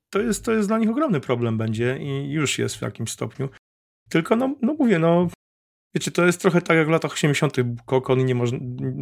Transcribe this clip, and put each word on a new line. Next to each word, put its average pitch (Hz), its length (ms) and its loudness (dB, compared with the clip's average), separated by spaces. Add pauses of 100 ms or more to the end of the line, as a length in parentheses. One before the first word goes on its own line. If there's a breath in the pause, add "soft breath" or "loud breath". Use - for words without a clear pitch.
(100)
to 196 100 0
jest, 220 240 -2
to 226 80 -2
jest 214 160 2
dla 220 100 2
nich 220 120 2
ogromny 233 300 0
problem 117 380 -2
będzie 113 400 -2
i 139 340 -6
już 147 260 -2
jest 117 180 -4
w - 60 -12
jakimś 113 280 -8
stopniu. - 380 -8 (600 loud breath)
Tylko 165 280 0
no, 262 260 -2
no 262 160 0
mówię, 233 200 4
no, 170 300 4 (680)
wiecie, 180 160 -4
to 175 160 2
jest 175 140 2
trochę 175 220 4
tak 170 140 2
jak 160 100 4
w 151 40 0
latach 160 220 0
osiemdziesiątych 143 540 0 (200)
kokon 131 340 2
i 131 40 2
nie 127 100 2
moż-, 120 160 0 (520)